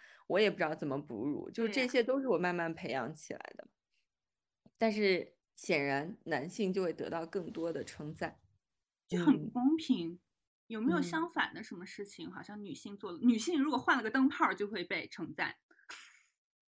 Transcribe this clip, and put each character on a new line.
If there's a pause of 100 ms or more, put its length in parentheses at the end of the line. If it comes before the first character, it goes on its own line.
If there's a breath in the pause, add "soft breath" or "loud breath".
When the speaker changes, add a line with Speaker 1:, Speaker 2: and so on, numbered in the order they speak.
(280 loud breath)
Speaker 1:
我
也
不
知
道
怎
么
哺
乳，
就
这
些
都
是
我
慢
慢
培
养
起
来 (160)
的。
Speaker 2:
对
呀。
Speaker 1:
但
是 (220)
显
然 (100)
男
性
就
会
得
到
更
多
的
称
赞。 (680)
Speaker 2:
就
很
不
公
平。
Speaker 1:
嗯。 (460)
Speaker 2:
有
没
有
相
反
的
什
么
事
情，
Speaker 1:
嗯。
Speaker 2:
好
像
女
性
做，
女
性
如
果
换
了
个
灯
泡
儿
就
会
被
称
赞？ (1160 loud breath)